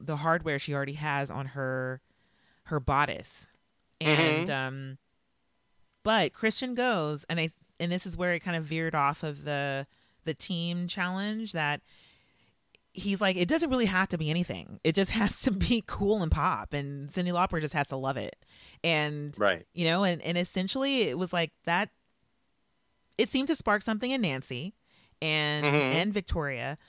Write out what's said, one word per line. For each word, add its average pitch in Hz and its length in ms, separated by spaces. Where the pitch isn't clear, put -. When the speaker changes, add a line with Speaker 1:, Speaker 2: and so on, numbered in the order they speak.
Speaker 1:
the 147 160
hardware 160 420
she 143 160
already 139 200
has 143 360
on 135 180
her, 131 520
her 151 160
bodice. 135 680
And, 156 480
Speaker 2:
Mm-hmm. - 40
Speaker 1:
um, 135 460
but 208 280
Christian 240 420
goes, 180 540
and 165 100
I, 160 120
and 170 140
this 180 140
is 170 100
where 180 180
it 165 60
kind 175 160
of 160 80
veered 160 300
off 143 280
of 147 220
the, 139 420
the 160 100
team 170 540
challenge, 202 640
that 147 280
he's 190 280
like, 190 160
"It 180 120
doesn't 311 220
really 247 160
have 185 220
to 170 100
be 156 100
anything. 151 540
It 160 140
just 196 140
<laughs> 226 120
has - 200
to 254 100
be 196 340
cool 202 340
and 160 120
pop, 156 420
and 143 340
Cyndi 180 240
Lauper 175 280
just 151 140
has 147 140
to 135 80
love 135 200
it." - 180
And, 147 560
Speaker 2:
Right. 95 260
Speaker 1:
you 170 100
know, 165 180
and, 180 200
and 175 140
essentially 233 640
it 143 160
was 180 140
like 170 200
that, 185 240
it 240 140
seemed 269 160
to - 80
spark 208 280
something 220 280
in 262 120
Nancy 135 520
and, 151 440
Speaker 2:
Mm-hmm. 147 320
Speaker 1:
and 190 160
Victoria, 143 640